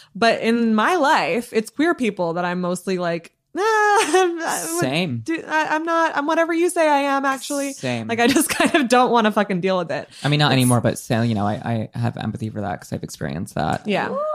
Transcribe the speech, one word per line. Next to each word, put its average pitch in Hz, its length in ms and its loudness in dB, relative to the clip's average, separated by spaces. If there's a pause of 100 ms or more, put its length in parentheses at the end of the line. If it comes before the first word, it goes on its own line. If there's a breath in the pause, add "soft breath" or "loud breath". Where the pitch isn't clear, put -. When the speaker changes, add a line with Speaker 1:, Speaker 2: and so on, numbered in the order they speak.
(140 loud breath)
Speaker 1:
But 226 280 2
in 226 340 2
my 254 220 2
life, 233 560 2
it's 220 180 -2
queer 330 240 0
people 190 380 -2
that 175 120 -2
I'm 180 160 -2
mostly 180 380 -2
like, 170 340 -4 (240)
"Ah, 415 640 2
I'm, 339 220 0
I'm, - 240 -4 (120)
Speaker 2:
Same. 131 440 -2
Speaker 1:
do, 320 240 -4
I, 311 280 0
I'm 320 100 -2
not, 330 300 0
I'm 285 120 -2
whatever 330 260 2
you 339 160 2
say 330 180 2
I 285 120 4 (180)
am, 277 80 -2
actually." 277 480 -4
Speaker 2:
Same. 120 340 -4
Speaker 1:
Like, 233 120 -4
I 240 80 4
just 277 220 2
<laughs> - 80 -4
kind 330 180 0
of 277 140 2
don't 247 220 6
wanna 220 200 4
fucking 202 300 0
deal 190 180 0
with 170 100 -4
it. 139 180 -6 (160 loud breath)
Speaker 2:
I 135 40 0
mean, 147 120 2
not 147 120 4
Speaker 1:
It's - 60 4
Speaker 2:
anymore, 123 240 4
but - 180 0
still, 117 260 0
you 117 80 0
know, 101 140 0
I, 110 460 -4
I - 40 -8
have 117 200 -2
empathy 110 320 -6
for 107 120 -10
that 92 200 -6
'cause - 120 -10
I've - 100 -8
experienced - 520 -8
that. - 320 -2
Speaker 1:
Yeah. 185 280 -4 (200)